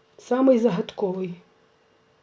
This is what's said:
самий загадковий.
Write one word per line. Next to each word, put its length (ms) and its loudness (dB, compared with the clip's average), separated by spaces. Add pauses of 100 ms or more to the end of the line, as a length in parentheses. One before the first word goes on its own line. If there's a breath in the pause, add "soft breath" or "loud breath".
(180)
самий 420 2
загадковий. 720 -4 (880)